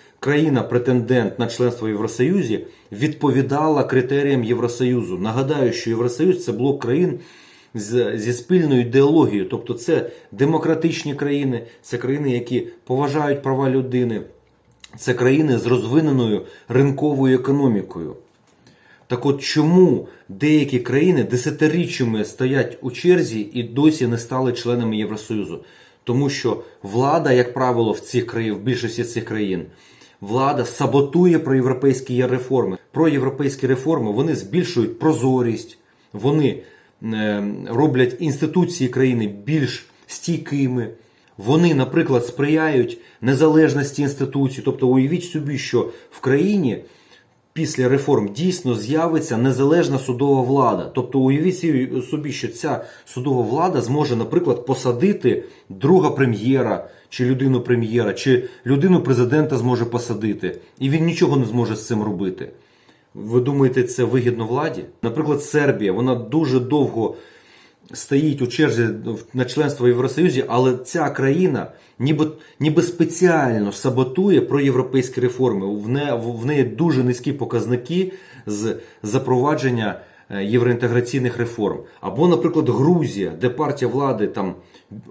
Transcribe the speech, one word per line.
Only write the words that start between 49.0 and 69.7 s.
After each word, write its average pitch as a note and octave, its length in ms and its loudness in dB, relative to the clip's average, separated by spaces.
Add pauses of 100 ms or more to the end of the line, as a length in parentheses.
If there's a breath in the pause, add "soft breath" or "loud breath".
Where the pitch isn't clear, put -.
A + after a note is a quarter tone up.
незалежна C3+ 600 2
судова C3 440 0
влада. A#2+ 520 2
Тобто B2+ 240 -2
уявіть D3 400 2 (520)
собі, C#3+ 220 -6
що - 160 -8
ця - 360 -6 (200 loud breath)
судова B2+ 380 -2
влада C#3+ 380 0
зможе, B2+ 360 0
наприклад, C3 500 0
посадити B2+ 800 0 (240 loud breath)
друга D3 420 4
прем'єра, A#2 800 0 (200 loud breath)
чи - 160 -4
людину C3 360 2
прем'єра, A2+ 520 0
чи B2+ 360 2 (180 loud breath)
людину D#3 340 4
президента C3 560 2
зможе A#2 280 2
посадити. A2 760 -4 (200 loud breath)
І C3+ 120 0
він D#3+ 140 2
нічого E3 320 2
не C3 80 2
зможе A2+ 320 -2
з - 100 -6
цим G#2+ 160 -2
робити. F#2+ 460 -6 (640 soft breath)
Ви A2 260 0
думаєте, B2+ 420 2
це B2 220 0
вигідно A2+ 420 0
владі? C#3+ 380 -4 (180)
Наприклад, C#3+ 400 -2
Сербія, A2 500 0
вона B2 220 0
дуже C3 460 0
довго A#2+ 540 0 (800 loud breath)
стоїть C#3 500 0
у A#2+ 40 -2
черзі A#2+ 420 2 (460)
на B2+ 100 0
членство C3+ 420 0